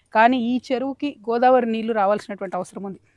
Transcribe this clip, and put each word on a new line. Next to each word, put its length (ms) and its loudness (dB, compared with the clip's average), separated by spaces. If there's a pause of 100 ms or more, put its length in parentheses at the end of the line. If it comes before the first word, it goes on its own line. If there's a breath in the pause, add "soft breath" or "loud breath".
(140)
కానీ 280 6
ఈ 160 -2
చెరువుకి 500 -6 (120)
గోదావరి 500 2
నీళ్లు 220 -4
రావాల్సినటువంటి 640 -4
అవసరం 280 -10
ఉంది. 160 -14 (160)